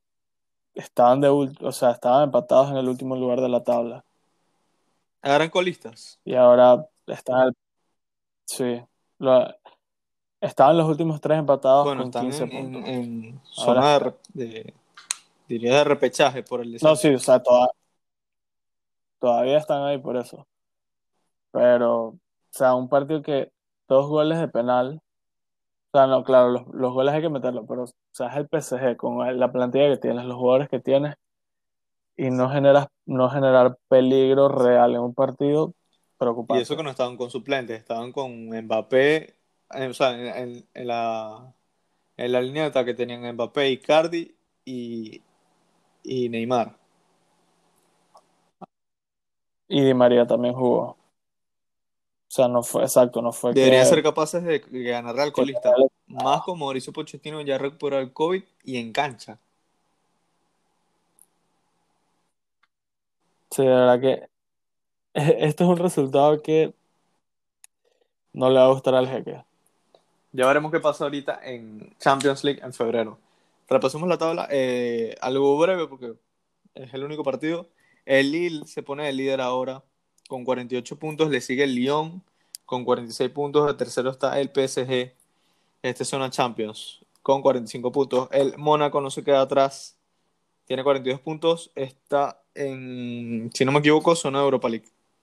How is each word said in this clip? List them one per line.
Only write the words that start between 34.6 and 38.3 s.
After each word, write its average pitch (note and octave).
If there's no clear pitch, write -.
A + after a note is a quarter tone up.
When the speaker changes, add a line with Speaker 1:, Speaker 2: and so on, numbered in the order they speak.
Speaker 1:
en A#2+
un A#2+
partido, C#3+
preocupante. A#2+
Speaker 2:
Y -
eso C#3
que D#3
no D3
estaban B2
con A#2+
suplentes, A#2+
estaban A#2
con A#2+